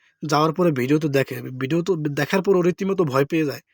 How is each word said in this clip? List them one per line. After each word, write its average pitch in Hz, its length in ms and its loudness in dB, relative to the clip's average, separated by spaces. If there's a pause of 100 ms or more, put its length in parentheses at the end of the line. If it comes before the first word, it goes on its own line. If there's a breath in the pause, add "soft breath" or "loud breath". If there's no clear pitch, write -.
(220)
যাওয়ার 156 300 2
পরে 165 180 2
ভিডিও 135 280 2
তো 156 100 -2
দেখে, 135 280 0 (240)
ভিডিও 135 220 -2
তো 190 140 -2
দেখার 151 460 -2
পর 196 140 2
ও 180 60 2
রীতিমতো 185 420 0
ভয় 135 200 2
পেয়ে 160 200 -2
যায় 123 180 -6 (120)